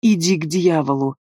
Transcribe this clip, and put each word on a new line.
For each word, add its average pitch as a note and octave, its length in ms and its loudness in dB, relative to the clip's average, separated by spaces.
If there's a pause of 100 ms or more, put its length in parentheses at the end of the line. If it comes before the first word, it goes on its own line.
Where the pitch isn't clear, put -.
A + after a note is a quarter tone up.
Иди F#3+ 360 2
к D#3+ 80 -6
дьяволу! D3 800 0